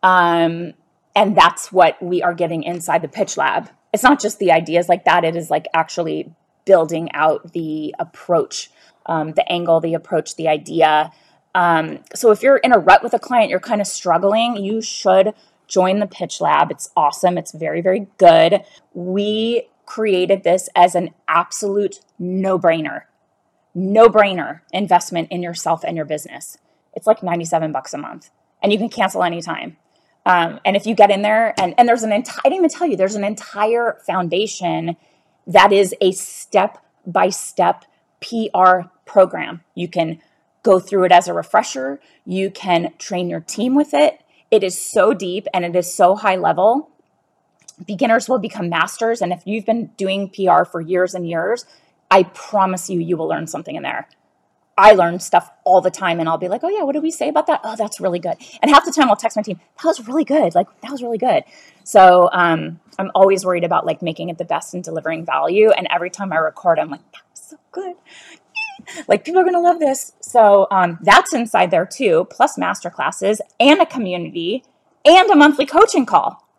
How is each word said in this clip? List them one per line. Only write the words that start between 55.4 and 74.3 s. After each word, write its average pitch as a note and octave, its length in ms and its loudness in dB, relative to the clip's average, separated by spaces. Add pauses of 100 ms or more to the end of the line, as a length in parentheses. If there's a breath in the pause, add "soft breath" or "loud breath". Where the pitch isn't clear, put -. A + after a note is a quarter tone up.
all F#3 160 4
the F3+ 100 -2
time F3 280 -4
and D#3+ 100 -2
I'll D#3+ 100 -2
be F3+ 100 -6
like, A3 160 -6
"Oh E4 40 -2
yeah, G4+ 140 -4
what C#4 100 -4
did D4 100 -4
we D#4+ 80 -2
say C#4+ 180 -6
about D#4 200 -2
that? D#4+ 140 -2
Oh, A3 140 -10
that's G#3+ 240 -8
really F3 180 -4
good." E3+ 180 -6 (260 loud breath)
And - 80 2
half C#4 160 6
the D#4 60 -8
time C4+ 180 2
I'll G3+ 60 4
text - 200 -6
my G#3+ 60 -4
team, G3 180 -10 (160)
"That - 120 -2
was C4 200 -4
really C#4+ 160 -2
good. C4 300 0
Like, F3+ 140 0 (120)
that A#3+ 100 -16
was C4+ 120 -10
really A#3 160 -6
good." G3+ 260 0 (400 soft breath)
So, F3+ 480 8
um, E3 480 -2 (180)
I'm G3 160 -6
always F#3+ 300 4
worried F3+ 200 -2
about, E3+ 200 -2
like, D#3+ 160 -6
making E3+ 300 -8
it D#3+ 80 -12
the E3+ 80 -8
best D#3+ 260 -8
and F3+ 100 -10
delivering D#3+ 440 -8
value. E3+ 440 2
And - 200 0
every F3 180 -4
time G3 240 -10
I D#3 40 -2
record, D#3+ 420 -2
I'm D#3 100 -4
like, C#3+ 140 -14 (100)
"That - 180 -20
was - 200 -20
so D#4 60 -20 (140)
good. F4+ 260 -12 (1120 loud breath)
Like, - 180 0
people F4+ 180 0
are - 20 2
gonna F4+ 160 0
love F4 180 0
this." C4+ 420 -4
So, G3+ 500 4
um, F3 320 0
that's C4+ 320 4
inside G#3 360 0
there F3+ 160 0
too, F#3 440 0
plus C4 260 0
masterclasses F#3 840 -4 (200)
and C#4+ 200 6
a E4 60 4
community F3 800 -8 (400)